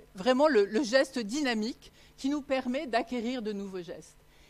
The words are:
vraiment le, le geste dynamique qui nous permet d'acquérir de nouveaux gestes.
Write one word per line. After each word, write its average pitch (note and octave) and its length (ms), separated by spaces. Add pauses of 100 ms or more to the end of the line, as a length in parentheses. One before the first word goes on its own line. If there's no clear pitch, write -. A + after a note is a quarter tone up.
(160)
vraiment B3+ 320
le, G#3+ 160
le G#3+ 180
geste C4 380
dynamique A#3 720 (240)
qui C4+ 120
nous C#4+ 140
permet C4 460
d'acquérir A#3+ 520
de G#3+ 120
nouveaux G3 300
gestes. E3 340 (340)